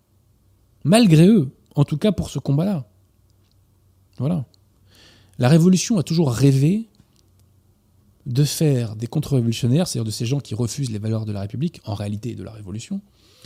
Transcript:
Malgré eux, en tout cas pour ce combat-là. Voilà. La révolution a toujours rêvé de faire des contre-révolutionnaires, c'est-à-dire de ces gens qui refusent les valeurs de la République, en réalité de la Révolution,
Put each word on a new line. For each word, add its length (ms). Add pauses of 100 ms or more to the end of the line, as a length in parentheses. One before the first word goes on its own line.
(840)
Malgré 420
eux, 240 (240)
en 100
tout 140
cas 140
pour 180
ce 80
combat-là. 500 (1300)
Voilà. 300 (920)
La 120
révolution 480
a 40
toujours 300
rêvé 560 (1400)
de 200
faire 520
des 100
contre-révolutionnaires, 800
c'est-à-dire 200
de 40
ces 140
gens 160
qui 140
refusent 360
les 80
valeurs 280
de 60
la 100
République, 420
en 100
réalité 400
de 80
la 100
Révolution, 500 (440)